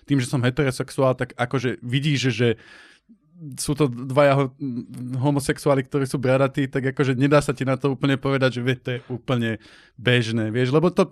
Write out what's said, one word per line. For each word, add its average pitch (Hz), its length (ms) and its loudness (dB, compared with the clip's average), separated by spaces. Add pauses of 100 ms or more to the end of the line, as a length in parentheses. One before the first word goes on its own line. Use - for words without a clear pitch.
tým, 143 140 0
že 123 80 0
som 127 160 -2
heterosexuál, 131 720 0
tak 123 220 -8
akože 120 440 -2
vidíš, 131 540 0
že 120 160 2 (1080)
sú 147 200 -4
to 147 100 2
dvaja 131 500 2
ho-, 135 180 0 (640)
homosexuáli, 143 640 0
ktorí 139 220 -2
sú 131 100 -4
bradatí, 135 500 0
tak 131 220 -4
akože 135 260 0
nedá 139 260 4
sa 143 120 0
ti 131 120 -6
na 131 120 0
to 139 160 0
úplne 135 240 0
povedať, 131 400 0
že 120 80 -6
veď 127 160 0
to - 100 -10
je 123 100 -6 (100)
úplne 120 420 -2 (440)
bežné, 117 520 2
vieš, 123 240 0
lebo 160 160 4
to 180 240 0